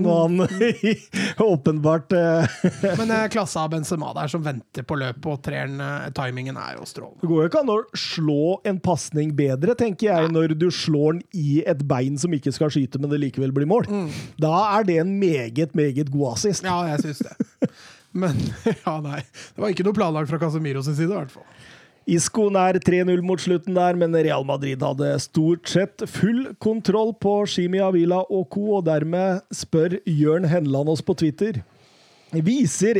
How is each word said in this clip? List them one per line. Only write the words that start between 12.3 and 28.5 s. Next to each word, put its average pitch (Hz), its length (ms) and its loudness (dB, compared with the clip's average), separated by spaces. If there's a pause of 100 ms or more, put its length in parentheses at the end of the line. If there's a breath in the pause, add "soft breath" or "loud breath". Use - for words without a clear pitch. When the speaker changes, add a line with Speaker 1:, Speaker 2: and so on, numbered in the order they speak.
Speaker 1:
ikke 139 240 -2
skal 151 160 0
skyte, 135 320 0
men 147 80 -2
det 147 80 0
likevel 135 320 -2
blir 143 160 0
mål. 208 160 4
Speaker 2:
Mm. 202 240 -4 (320 loud breath)
Speaker 1:
Da 156 140 2 (240)
er 214 100 2
det 170 140 2
en 190 180 0
meget, 147 560 0
meget 147 320 0
god 135 300 -2
assist. 202 260 -2
Speaker 2:
Ja, 180 140 0 (100)
jeg 147 160 -2
synes 151 160 -8
det. - 480 -6 (440 loud breath)
Men, 180 280 -2 (220)
<laughs> - 240 -2
ja, 156 180 -2
nei. 143 160 -6
Det - 400 -16
var 202 160 -2
ikke 180 80 -2
noe 214 160 0
planlagt 156 320 0
fra 156 80 -2
Casemiro 151 480 -2
sin 147 80 -2
side, 165 160 0
i 202 80 -4
hvert 135 160 -12
fall. - 80 -20 (640 loud breath)
Speaker 1:
Isco 185 420 2
nær 185 320 4
tre 180 240 2
null 180 180 2
mot 180 160 0
slutten 175 380 0
der, 180 180 4
men 170 220 2
Real 151 260 2
Madrid 139 400 -4
hadde 143 360 0
stort 165 520 0
sett 190 360 0
full 233 340 0 (140)
kontroll 220 600 0
på 202 200 0 (120)
Chimi 180 320 0
Avila 185 460 2
og 190 260 -2